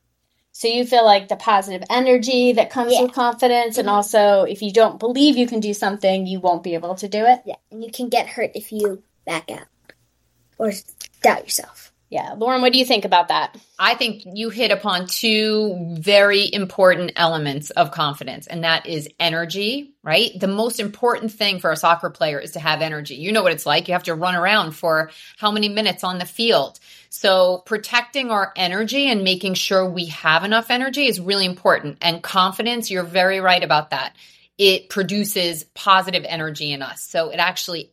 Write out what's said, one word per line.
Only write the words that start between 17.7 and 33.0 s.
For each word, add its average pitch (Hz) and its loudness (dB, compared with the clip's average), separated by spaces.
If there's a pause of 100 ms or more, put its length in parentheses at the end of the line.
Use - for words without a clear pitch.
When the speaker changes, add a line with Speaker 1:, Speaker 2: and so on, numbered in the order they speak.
Speaker 3:
confidence, 143 -6
and 165 -10
that 160 0
is 156 -8 (120)
energy, 175 -4 (100)
right? 190 2
The 190 -2
most 214 -2
important 220 -2
thing 196 -2
for 165 0
a 156 -2
soccer 170 2
player 151 -2
is - -12
to 170 -10
have 156 0
energy. 151 -6
You 160 -6
know 220 2
what 175 4
it's 156 -6
like. 160 0
You 180 -2
have 175 -2
to 165 -4
run 180 -2
around 180 0
for 156 -2 (260)
how 214 0
many 208 -2
minutes 202 -2
on 180 -4
the 175 -6
field. 196 0 (320)
So 185 2
protecting 240 -4
our 202 -2
energy 208 -2
and 208 0
making 185 0
sure 185 0
we 175 -6
have 160 0
enough 226 0
energy 262 -2
is 214 0
really 190 -2
important. 180 0
And 170 -2
confidence, 220 -2
you're 185 -4